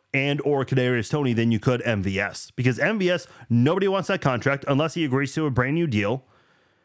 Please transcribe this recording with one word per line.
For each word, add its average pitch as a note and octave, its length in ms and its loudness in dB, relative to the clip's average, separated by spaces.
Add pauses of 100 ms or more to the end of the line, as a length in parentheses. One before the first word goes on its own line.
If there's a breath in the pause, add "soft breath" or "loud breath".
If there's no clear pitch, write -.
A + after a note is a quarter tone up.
(140)
and C#3+ 280 0
or C#3 220 0
Kadarius B2+ 460 0
Toney C#3 240 0
than A#2 180 2
you A2 60 2
could B2 240 0
M G#2+ 200 0
V F#2+ 160 -2
S, - 380 -6
because B2 220 0
M G3+ 200 0
V F3+ 120 0
S, F3 160 -2 (240 loud breath)
nobody D3+ 360 4
wants F#3+ 220 0
that G3 140 -2
contract C3+ 440 0
unless C#3+ 280 0
he E3+ 100 0
agrees C3+ 300 -2
to D#3 100 -2
a D3 60 0
brand B2+ 240 0
new E3+ 120 0
deal. A2 380 -2 (600 soft breath)